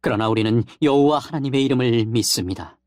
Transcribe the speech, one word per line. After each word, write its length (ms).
그러나 280
우리는 340
여호와 380
하나님의 440
이름을 420
믿습니다. 800